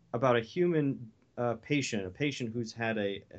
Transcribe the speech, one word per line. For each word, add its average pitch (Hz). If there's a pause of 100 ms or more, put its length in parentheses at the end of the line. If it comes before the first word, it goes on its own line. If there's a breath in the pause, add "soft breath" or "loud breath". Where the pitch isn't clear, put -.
(140)
about 123
a 120
human, 151 (400)
uh, 120
patient, 127
a 92
patient 131
who's 113
had 113
a, 98 (160)